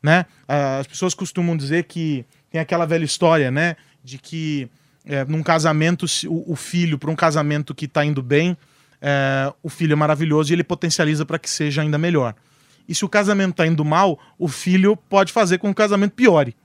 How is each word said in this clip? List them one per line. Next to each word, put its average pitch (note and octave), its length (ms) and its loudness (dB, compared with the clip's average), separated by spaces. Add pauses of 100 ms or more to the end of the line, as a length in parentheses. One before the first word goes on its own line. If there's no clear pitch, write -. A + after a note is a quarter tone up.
né? E3 240 4 (220)
Ah, C#3 320 -2
as C3+ 60 -8
pessoas - 280 -4
costumam F3 420 -4
dizer D3+ 280 -2
que D#3 400 -4 (260)
tem E3 100 -4
aquela E3+ 240 0
velha E3 200 0
história, D#3 460 2
né? D#3 260 -2 (260)
De B2+ 160 -18
que, D3+ 500 -6 (360)
é, C#3 200 -4
num D#3 180 -4
casamento, D#3+ 680 0
se - 180 -6
o, E3 200 -4
o D#3+ 100 -4
filho, E3+ 420 -4
pra C#3+ 120 -6
um D#3+ 60 -2
casamento D3 580 0
que D3+ 120 -10
tá D3 180 -2
indo D3 180 -2
bem, D3+ 340 0 (440)
é, C#3 520 -2 (100)
o E3 60 -10
filho D#3 240 -2
é D3 40 2
maravilhoso D3+ 540 2
e E3+ 40 4
ele E3+ 100 0
potencializa D#3 600 -2
pra D#3+ 140 -6
que - 120 -10
seja D3+ 320 -2
ainda D3+ 160 0
melhor. D3+ 360 0 (540)
E F3 60 -8
se F#3 100 -2
o F#3+ 40 -4
casamento G3 480 2
tá E3 100 2
indo D#3+ 180 2
mal, D#3+ 340 2 (200)
o F3 100 -2
filho F#3+ 480 2
pode G3 360 2
fazer F#3 260 2
com G#3+ 100 -2
que G3 40 0
o - 20 0
casamento G3+ 380 2
piore. D#3+ 520 4